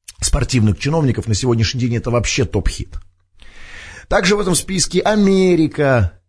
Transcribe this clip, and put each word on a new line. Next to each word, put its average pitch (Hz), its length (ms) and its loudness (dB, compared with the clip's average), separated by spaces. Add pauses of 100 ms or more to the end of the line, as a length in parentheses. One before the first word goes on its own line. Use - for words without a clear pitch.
(200)
спортивных 110 580 2
чиновников 139 480 0
на 110 80 0
сегодняшний 117 460 0
день — 120 160 -2
это 117 140 -4
вообще 117 340 0
топ-хит. - 540 -4 (1120)
Также 196 280 2
в 208 40 0
этом 185 140 0
списке 180 460 -2
Америка, 175 1300 2